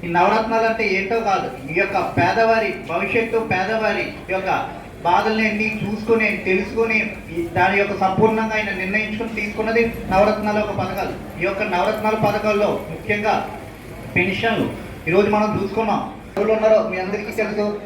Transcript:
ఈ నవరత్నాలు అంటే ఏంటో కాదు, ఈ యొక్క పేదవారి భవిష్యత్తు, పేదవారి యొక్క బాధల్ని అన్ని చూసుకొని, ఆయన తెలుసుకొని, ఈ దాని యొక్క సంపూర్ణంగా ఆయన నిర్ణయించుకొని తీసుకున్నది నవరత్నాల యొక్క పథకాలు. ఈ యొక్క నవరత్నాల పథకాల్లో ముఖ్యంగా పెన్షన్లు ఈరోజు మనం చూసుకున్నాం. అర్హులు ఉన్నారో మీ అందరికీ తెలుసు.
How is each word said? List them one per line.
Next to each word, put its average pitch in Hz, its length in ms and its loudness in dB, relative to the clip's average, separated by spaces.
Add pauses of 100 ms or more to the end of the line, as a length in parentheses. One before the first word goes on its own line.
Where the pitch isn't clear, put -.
ఈ 170 100 -4
నవరత్నాలు 220 520 4
అంటే 226 220 0
ఏంటో 196 320 0
కాదు, 185 540 -2
ఈ 170 60 2
యొక్క 196 180 0
పేదవారి 220 760 2 (140)
భవిష్యత్తు, 226 480 0
పేదవారి 208 720 0 (240)
యొక్క - 380 -2 (340)
బాధల్ని 214 460 2
అన్ని 214 340 -2
చూసుకొని, 214 440 2
ఆయన 190 80 0
తెలుసుకొని, 214 800 0 (220)
ఈ 170 160 -2
దాని 190 240 2
యొక్క 202 220 0
సంపూర్ణంగా 214 560 2
ఆయన 208 140 -2
నిర్ణయించుకొని 214 720 -4
తీసుకున్నది 226 520 0 (180)
నవరత్నాల 208 440 4
యొక్క 202 160 0
పథకాలు. - 680 -4
ఈ 180 40 0
యొక్క 202 180 -2
నవరత్నాల 208 520 0
పథకాల్లో 208 760 2
ముఖ్యంగా 208 600 -2 (680)
పెన్షన్లు 185 540 0 (380)
ఈరోజు 196 220 4
మనం 208 340 2
చూసుకున్నాం. 202 520 -2 (200)
అర్హులు 208 180 2
ఉన్నారో 214 360 4
మీ 185 100 -6
అందరికీ 208 320 -4
తెలుసు. 208 540 -2